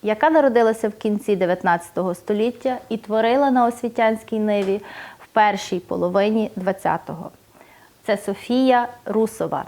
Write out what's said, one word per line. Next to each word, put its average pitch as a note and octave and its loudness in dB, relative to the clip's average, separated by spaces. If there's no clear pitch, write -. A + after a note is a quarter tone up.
яка G#3+ 2
народилася A#3 4
в G#3+ -8
кінці G#3 0
дев'ятнадцятого F3+ 0
століття A#3+ -2
і A3 -4
творила A#3 2
на B3+ 4
освітянській A3+ -2
ниві G3+ 0
в - -20
першій G3 0
половині G3+ 0
двадцятого. E3+ -4
Це G3+ 0
Софія A#3+ 0
Русова. F#3 -2